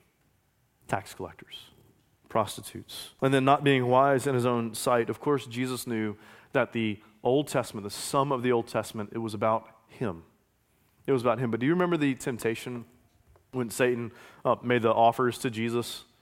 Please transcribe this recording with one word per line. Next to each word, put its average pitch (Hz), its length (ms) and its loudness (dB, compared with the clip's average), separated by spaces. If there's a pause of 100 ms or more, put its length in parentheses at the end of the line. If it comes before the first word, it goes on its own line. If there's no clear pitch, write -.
(880)
tax 98 240 -6
collectors, - 440 -16 (760)
prostitutes. - 800 -6 (100)
And 135 140 2
then 131 100 4
not 143 180 6
being 131 260 2
wise 135 380 4
in 135 80 0
his 123 120 2
own 117 280 -2
sight. 120 360 0
Of 113 100 -8
course, 143 260 0
Jesus 123 400 -6
knew 110 300 -4 (360)
that 123 200 0
the 110 280 -2 (220)
Old 139 260 2
Testament, 113 360 -4
the 101 60 -8
sum 143 420 0
of 123 100 -2
the 123 100 2
Old 117 160 0
Testament, 107 440 -6
it 113 60 -8
was 110 160 -6
about 110 320 0 (220)
him. 87 340 -8 (840)
It 147 60 2
was 127 100 2
about 117 160 2
him. 123 120 -2
But 113 100 -2
do 123 60 -2
you 160 60 2
remember 175 240 2
the 143 180 0
temptation 117 680 -6 (680)
when 123 180 -4
Satan, 120 420 0 (320)
uh, 120 180 4
made 120 200 2
the 113 100 6
offers 117 460 4
to 131 120 -4
Jesus? 117 540 -4 (180)